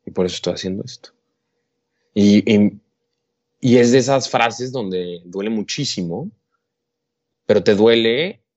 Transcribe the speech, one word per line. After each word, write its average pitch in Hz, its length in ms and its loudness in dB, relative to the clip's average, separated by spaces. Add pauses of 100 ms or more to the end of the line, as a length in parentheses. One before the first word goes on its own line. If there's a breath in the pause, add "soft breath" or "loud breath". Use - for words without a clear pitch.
y - 60 -16
por 92 140 -2
eso 90 100 -6
estoy - 180 -6
haciendo 98 300 -8
esto". - 260 -20 (1040)
Y, 104 420 4
y, 104 240 2 (800)
y 123 180 4
es 120 140 4
de 135 60 6
esas 131 320 0
frases 120 420 -2
donde 90 540 -8
duele 95 240 -8
muchísimo, 107 800 -6 (1120)
pero 101 180 2
te 107 120 4
duele, 113 680 2 (140)